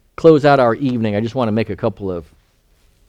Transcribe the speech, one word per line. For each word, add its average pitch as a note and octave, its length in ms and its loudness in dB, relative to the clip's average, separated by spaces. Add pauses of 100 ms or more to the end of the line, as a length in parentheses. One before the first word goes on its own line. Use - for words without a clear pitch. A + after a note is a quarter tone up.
(160)
close D#3 280 4
out C#3+ 160 4
our A#2 160 2
evening, A2+ 400 -4
I G#2 60 0
just A2+ 140 -8
want B2 120 -2
to G#2 60 -2
make G#2+ 160 -2
a F#2+ 60 -8
couple G2 360 -6
of E2+ 140 -10 (840)